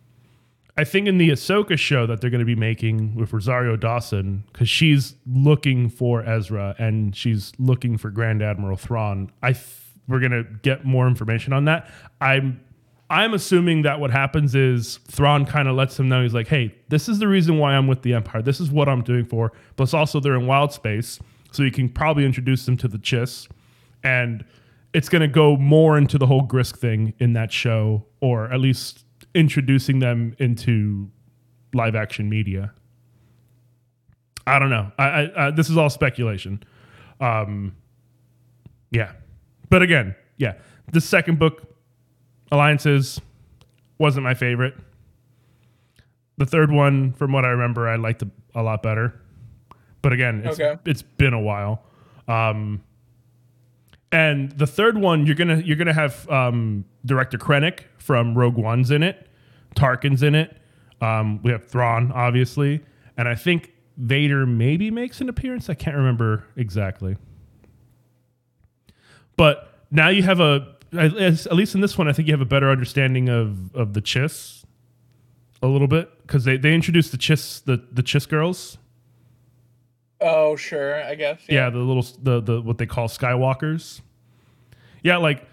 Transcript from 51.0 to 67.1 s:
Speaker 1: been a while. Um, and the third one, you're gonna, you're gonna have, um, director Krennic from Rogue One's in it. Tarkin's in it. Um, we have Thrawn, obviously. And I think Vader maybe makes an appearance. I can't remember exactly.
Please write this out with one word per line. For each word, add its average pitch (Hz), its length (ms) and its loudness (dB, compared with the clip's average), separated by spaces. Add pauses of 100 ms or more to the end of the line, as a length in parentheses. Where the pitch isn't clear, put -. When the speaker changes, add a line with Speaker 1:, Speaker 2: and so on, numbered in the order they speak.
Speaker 1:
been 135 300 0
a 113 80 -2
while. 104 420 -4 (440)
Um, 107 540 -2 (1300)
and 147 420 0
the 147 140 0
third 214 300 2
one, 165 300 2
you're 151 80 2
gonna, 165 220 2
you're 160 200 0
gonna 170 160 0
have, 151 360 -2
um, 120 560 -2 (200)
director 131 320 -2
Krennic 147 440 0 (180)
from 117 380 0
Rogue 120 200 2
One's 120 320 0
in 147 140 2
it. 190 220 -4 (500)
Tarkin's 135 480 2
in 147 100 4
it. 156 240 0 (440)
Um, 110 420 -2
we 120 80 0
have 110 160 -6
Thrawn, 120 460 0
obviously. 127 680 0 (360)
And 120 100 -2
I 120 80 -2
think 170 380 -4 (240)
Vader 135 480 0
maybe 131 440 0
makes 240 320 -8
an 262 80 -4
appearance. 254 400 -8
I - 60 -6
can't 143 200 -6
remember 113 500 -2 (100)
exactly. 98 600 -6 (2250)